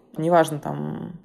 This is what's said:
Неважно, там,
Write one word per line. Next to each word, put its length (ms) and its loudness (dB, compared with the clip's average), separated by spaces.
Неважно, 420 4
там, 640 -8